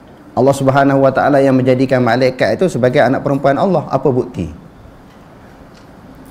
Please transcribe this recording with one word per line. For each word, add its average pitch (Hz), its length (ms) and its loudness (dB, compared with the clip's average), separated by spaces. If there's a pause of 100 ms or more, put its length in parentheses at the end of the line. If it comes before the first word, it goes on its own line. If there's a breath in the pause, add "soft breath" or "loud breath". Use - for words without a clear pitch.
(360)
Allah 131 200 2
Subhanahu 139 480 2
Wa 135 80 2
Taala 139 280 0
yang 135 160 2
menjadikan 127 440 0
malaikat 120 600 0
itu 185 120 0
sebagai 127 280 0
anak 127 200 0
perempuan 139 360 -2
Allah. 165 320 -2
Apa 139 200 -2
bukti? 107 440 -4 (1800)